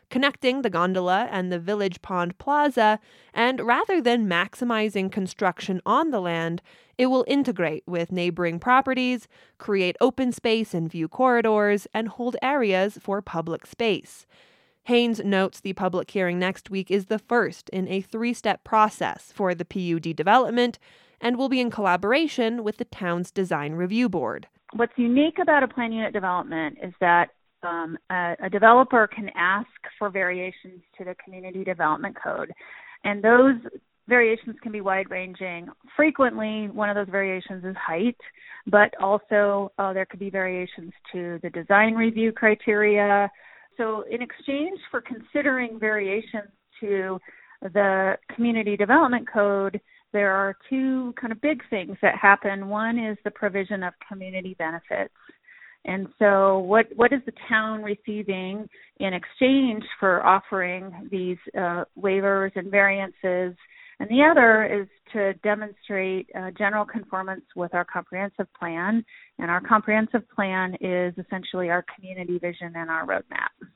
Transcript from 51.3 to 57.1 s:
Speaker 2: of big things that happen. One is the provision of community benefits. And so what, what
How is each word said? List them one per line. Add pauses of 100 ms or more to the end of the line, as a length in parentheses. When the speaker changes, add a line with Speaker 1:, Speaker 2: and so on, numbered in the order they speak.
Speaker 2:
of
big
things
that
happen.
One
is
the
provision
of (120)
community
benefits. (720)
And (100)
so
what, (100)
what